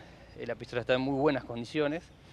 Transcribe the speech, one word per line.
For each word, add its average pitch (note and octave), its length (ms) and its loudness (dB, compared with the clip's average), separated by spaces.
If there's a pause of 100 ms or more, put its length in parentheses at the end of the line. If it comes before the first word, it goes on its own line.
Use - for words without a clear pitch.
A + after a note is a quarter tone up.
(380)
eh, B2+ 80 -8
la A#2 80 -4
pistola A#2+ 280 -4
está B2+ 120 4
en B2+ 60 6
muy C3+ 180 0
buenas C3+ 240 4
condiciones. D3 600 -2 (280)